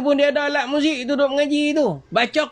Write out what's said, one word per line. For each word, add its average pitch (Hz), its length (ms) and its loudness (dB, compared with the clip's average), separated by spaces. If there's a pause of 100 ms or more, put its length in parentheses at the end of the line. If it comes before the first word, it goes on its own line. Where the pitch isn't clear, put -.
pun 285 80 4
dia 285 160 2
ada 285 160 0
alat 285 240 -2
muzik 294 380 0
tu, 277 100 -2
duk 285 160 2
mengaji 294 400 0
tu. 214 400 -2
Baca 240 280 0 (100)